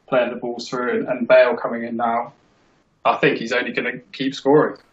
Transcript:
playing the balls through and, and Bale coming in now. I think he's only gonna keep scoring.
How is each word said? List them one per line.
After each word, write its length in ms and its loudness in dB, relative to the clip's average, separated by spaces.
playing 220 2
the 60 -8
balls 340 -8
through 300 -2
and, 80 -6
and 200 -4
Bale 260 6
coming 300 -6
in 120 -8
now. 360 -2
I 120 2
think 220 2
he's 140 -6
only 200 -2
gonna 260 -6
keep 220 -6
scoring. 440 2